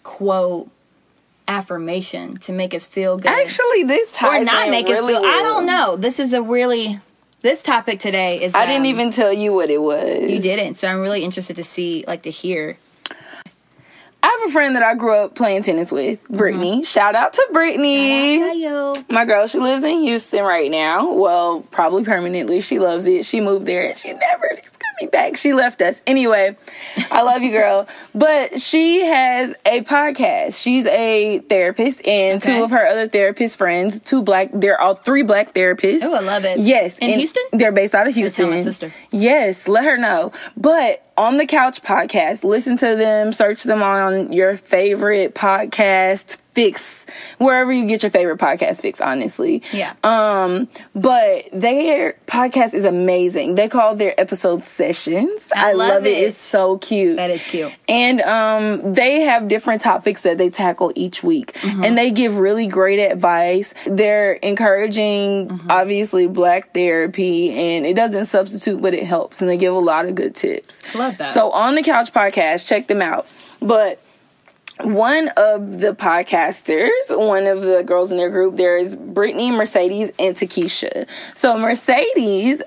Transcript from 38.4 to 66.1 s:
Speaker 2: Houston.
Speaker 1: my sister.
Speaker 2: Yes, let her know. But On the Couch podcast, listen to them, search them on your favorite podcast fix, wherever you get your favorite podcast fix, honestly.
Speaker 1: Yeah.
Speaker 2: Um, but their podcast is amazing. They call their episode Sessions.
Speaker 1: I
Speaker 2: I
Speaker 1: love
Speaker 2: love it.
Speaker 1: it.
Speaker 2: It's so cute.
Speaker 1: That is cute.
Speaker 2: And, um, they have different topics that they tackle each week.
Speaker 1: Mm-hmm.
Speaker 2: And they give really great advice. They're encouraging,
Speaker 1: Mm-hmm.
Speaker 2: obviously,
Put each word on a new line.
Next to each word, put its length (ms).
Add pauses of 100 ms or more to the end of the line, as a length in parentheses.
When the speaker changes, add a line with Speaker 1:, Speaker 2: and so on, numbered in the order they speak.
Speaker 2:
Houston. 20
Speaker 1:
my 120
sister. 300 (200)
Speaker 2:
Yes, 560
let 160
her 120
know. 360 (240)
But 480 (120)
On 200
the 100
Couch 360
podcast, 600
listen 360
to 180
them, 360
search 300
them 220
on 480
your 240
favorite 800
podcast 1000 (160)
fix, 520 (320)
wherever 340
you 140
get 160
your 80
favorite 280
podcast 420
fix, 200
honestly. 600 (100)
Speaker 1:
Yeah. 200 (100)
Speaker 2:
Um, 640 (260)
but 600
their 640 (120)
podcast 480
is 100
amazing. 720
They 140
call 260
their 260
episode 440
Sessions. 880
Speaker 1:
I 160
Speaker 2:
I 40
Speaker 1:
love 140
Speaker 2:
love 180
it. 120
Speaker 1:
it. 60
Speaker 2:
It's 120
so 420
cute. 380
Speaker 1:
That 140
is 140
cute. 260 (180)
Speaker 2:
And, 340
um, 720
they 260
have 260
different 360
topics 400
that 140
they 140
tackle 460
each 260
week. 300
Speaker 1:
Mm-hmm. 320
Speaker 2:
And 120
they 140
give 280
really 280
great 320
advice. 760 (140)
They're 460
encouraging, 1160
Speaker 1:
Mm-hmm. 220
Speaker 2:
obviously, 560